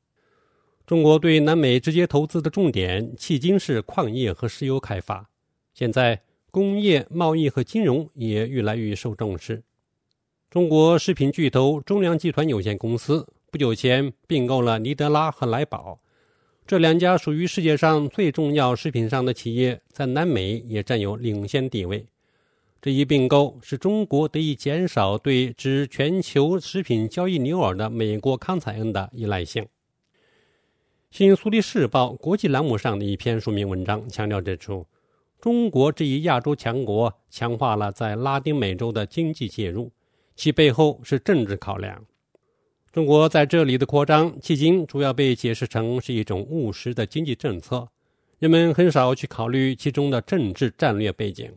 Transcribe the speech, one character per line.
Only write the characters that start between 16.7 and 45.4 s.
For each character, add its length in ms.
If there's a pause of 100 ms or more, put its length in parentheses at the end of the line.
两 220
家 180
属 160
于 140
世 140
界 160
上 320
最 200
重 240
要 220
食 160
品 180
商 140
的 100
企 220
业， 260 (120)
在 120
南 220
美 400
也 160
占 160
有 160
领 320
先 220
地 160
位。 200 (760)
这 100
一 140
并 240
购 320
使 160
中 280
国 220
得 140
以 140
减 300
少 320
对 360
值 340
全 340
球 380
食 240
品 240
交 220
易 80
牛 220
耳 180
的 120
美 300
国 160
康 240
采 140
恩 180
的 220
依 120
赖 200
性。 200 (1500)
新 240
苏 140
黎 120
世 260
报 260
国 220
际 120
栏 160
目 140
上 200
的 80
一 100
篇 240
署 120
名 180
文 160
章 240
强 180
调 140
指 160
出， 300 (520)
中 300
国 220
这 140
一 180
亚 160
洲 160
强 280
国 300 (160)
强 280
化 180
了 160
在 240
拉 240
丁 160
美 180
洲 180
的 140
经 260
济 160
介 220
入， 220 (440)
其 160
背 200
后 320
是 160
政 260
治 120
考 200
量。 260 (880)
中 140
国 240
在 160
这 180
里 140
的 80
扩 200
张， 340
迄 160
今 320
主 140
要 120
被 220
解 180